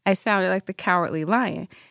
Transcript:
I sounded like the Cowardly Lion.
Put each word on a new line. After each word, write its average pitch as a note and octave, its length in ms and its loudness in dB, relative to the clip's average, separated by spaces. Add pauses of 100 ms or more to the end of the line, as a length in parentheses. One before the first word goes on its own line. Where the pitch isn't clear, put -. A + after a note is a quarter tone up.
I G3 80 4
sounded G3 380 2
like F#3+ 160 -2
the F#3+ 80 -10
Cowardly E3+ 500 0
Lion. G#3 440 -2 (220)